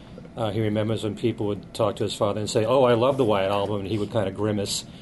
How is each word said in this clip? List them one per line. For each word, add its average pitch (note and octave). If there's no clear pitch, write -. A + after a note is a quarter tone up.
uh, A2+
he G#2
remembers G#2+
when G#2+
people G#2+
would G2+
talk G#2
to -
his G2
father G#2
and G#2
say, A2
"Oh, B2+
I A#2+
love C3
the C3+
White G2
Album," G2+
and F#2+
he G#2+
would G2+
kinda G2+
grimace G2+